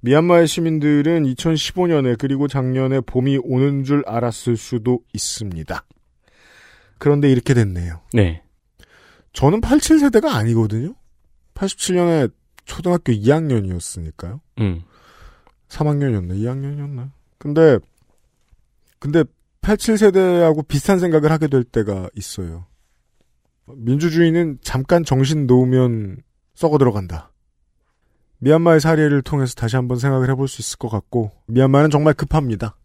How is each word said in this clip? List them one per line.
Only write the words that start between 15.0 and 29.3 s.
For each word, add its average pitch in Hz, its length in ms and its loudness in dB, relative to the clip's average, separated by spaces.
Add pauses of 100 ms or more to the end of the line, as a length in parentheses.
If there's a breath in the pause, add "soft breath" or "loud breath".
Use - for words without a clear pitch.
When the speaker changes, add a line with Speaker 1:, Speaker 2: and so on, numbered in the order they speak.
Speaker 1:
삼 - 180 -4
학년이었나? 123 480 -2
이 104 100 -4
학년이었나? 139 640 -10 (300)
근데, 147 400 4 (1200)
근데 147 240 2 (380)
팔십칠 214 360 0
세대하고 175 680 4
비슷한 180 360 0
생각을 156 320 2
하게 160 160 0
될 135 160 2
때가 98 520 -4
있어요. 87 500 -12 (1000)
민주주의는 156 960 0
잠깐 165 420 0
정신 139 440 0
놓으면 123 680 2 (380)
썩어 151 220 0
들어간다. 98 540 -2 (1080)
미얀마의 160 400 4
사례를 151 440 2
통해서 135 320 -4